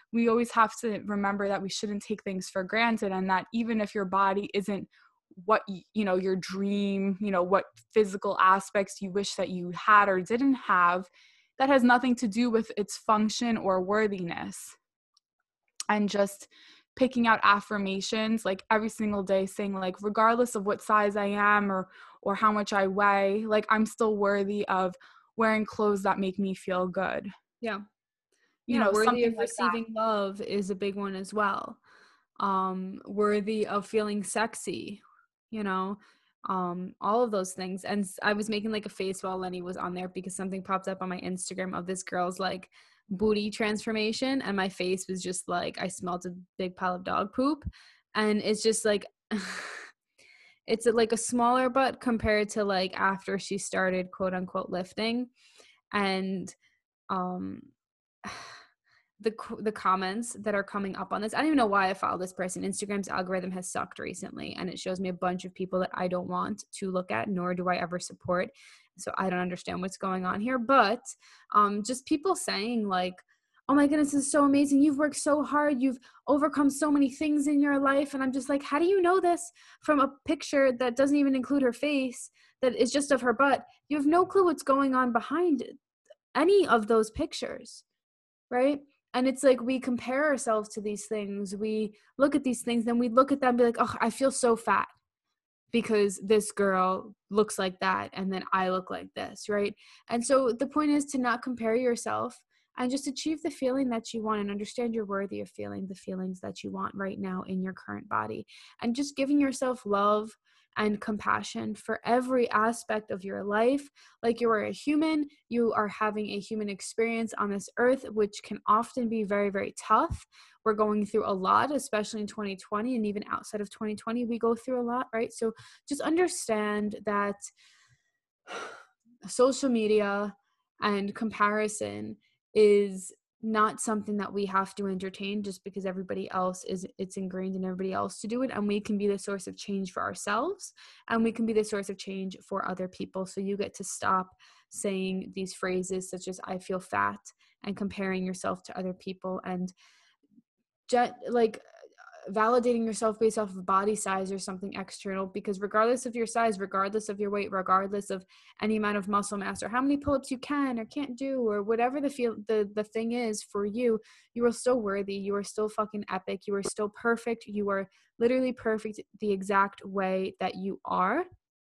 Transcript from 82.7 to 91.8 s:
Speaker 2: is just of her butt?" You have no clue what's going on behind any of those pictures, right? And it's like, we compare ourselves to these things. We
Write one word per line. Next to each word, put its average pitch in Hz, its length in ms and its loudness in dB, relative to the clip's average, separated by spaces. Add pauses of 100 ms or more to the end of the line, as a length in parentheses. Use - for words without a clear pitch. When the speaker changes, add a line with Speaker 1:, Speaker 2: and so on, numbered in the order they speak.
Speaker 2:
is 247 160 2
just 285 200 2
of 262 100 4
her 247 120 4
butt?" 269 320 2 (240)
You 294 80 0
have 285 80 2
no 339 200 6
clue 370 200 4
what's 330 180 2
going 269 320 4
on 254 180 2
behind 277 500 2 (720)
any 370 320 6
of 220 200 4
those 220 240 4
pictures, - 720 -8 (680)
right? 277 320 2 (320)
And 254 140 2
it's 262 160 0
like, 254 180 8
we 247 180 0
compare 254 460 0
ourselves 226 440 0
to - 120 -10
these 208 260 -6
things. 202 480 -6
We 214 400 -2 (220)